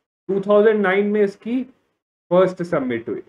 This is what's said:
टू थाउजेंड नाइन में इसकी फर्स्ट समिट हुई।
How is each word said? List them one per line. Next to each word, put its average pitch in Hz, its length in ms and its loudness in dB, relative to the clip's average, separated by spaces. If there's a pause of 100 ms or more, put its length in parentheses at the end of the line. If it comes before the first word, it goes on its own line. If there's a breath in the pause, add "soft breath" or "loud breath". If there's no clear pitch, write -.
(280)
टू 196 120 -2
थाउजेंड 208 420 4
नाइन 196 240 0
में 208 160 0
इसकी 220 400 -4 (680)
फर्स्ट 180 320 2
समिट 127 460 -4
हुई। 98 200 -6